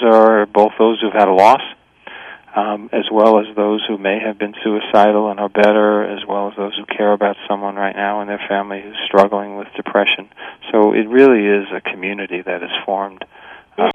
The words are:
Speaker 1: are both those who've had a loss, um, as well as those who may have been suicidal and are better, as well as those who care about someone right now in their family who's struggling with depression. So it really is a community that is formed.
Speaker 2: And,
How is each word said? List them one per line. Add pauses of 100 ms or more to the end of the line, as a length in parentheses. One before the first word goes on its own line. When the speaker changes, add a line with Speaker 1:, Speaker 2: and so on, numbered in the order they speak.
Speaker 1:
are
both
those
who've
had
a
loss, (960)
um,
as
well
as
those
who
may
have
been
suicidal
and
are
better,
as
well
as
those
who
care
about (100)
someone
right
now
in
their
family
who's
struggling
with
depression. (440)
So
it
really
is
a
community
that
is (140)
formed. (540)
Speaker 2:
And,